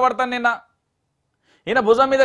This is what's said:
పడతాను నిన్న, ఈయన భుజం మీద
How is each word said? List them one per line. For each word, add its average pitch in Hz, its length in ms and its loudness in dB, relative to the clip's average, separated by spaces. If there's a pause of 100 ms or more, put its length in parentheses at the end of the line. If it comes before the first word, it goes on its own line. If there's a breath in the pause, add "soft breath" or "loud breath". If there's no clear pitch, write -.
పడతాను 247 260 -2
నిన్న, 240 200 -2 (1160)
ఈయన 240 120 0
భుజం 233 320 2
మీద 269 120 2